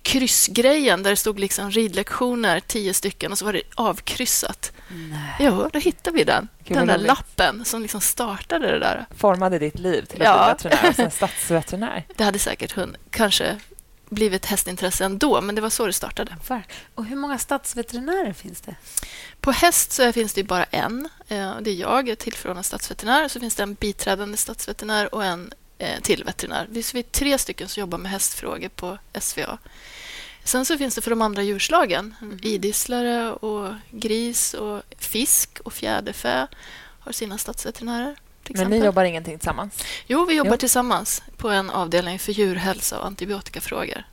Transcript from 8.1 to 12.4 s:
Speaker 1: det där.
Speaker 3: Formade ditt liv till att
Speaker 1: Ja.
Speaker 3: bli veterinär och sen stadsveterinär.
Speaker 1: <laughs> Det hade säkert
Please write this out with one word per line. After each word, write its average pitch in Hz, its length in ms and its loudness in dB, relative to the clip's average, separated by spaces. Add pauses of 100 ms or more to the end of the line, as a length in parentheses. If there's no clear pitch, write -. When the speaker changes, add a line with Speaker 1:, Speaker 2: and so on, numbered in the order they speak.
Speaker 1:
det 156 80 2
där. - 260 0 (120)
Speaker 3:
Formade 185 420 4
ditt 151 200 -2
liv 175 260 0
till - 160 -6
att 220 60 8
Speaker 1:
Ja. 202 320 8
Speaker 3:
bli 170 100 -4
veterinär - 200 6
och - 60 4
sen 226 160 2
stadsveterinär. 180 960 0
Speaker 1:
<laughs> - 60 -18
Det 220 80 2
hade 202 160 2
säkert - 360 -2